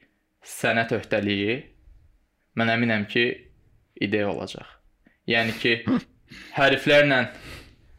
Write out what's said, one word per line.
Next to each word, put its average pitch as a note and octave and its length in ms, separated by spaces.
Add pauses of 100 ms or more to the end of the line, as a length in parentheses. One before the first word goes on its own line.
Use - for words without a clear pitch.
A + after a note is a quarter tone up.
(440)
sənət A#2 520
öhdəliyi, G2+ 600 (1000)
mən A2+ 180
əminəm A2+ 340
ki, A#2+ 160 (720)
ideya G#2 320
olacaq. - 380 (640)
Yəni A2+ 260
ki, A#2 220 (380)
<laughs> - 440
hərflərlə C#3 640 (760)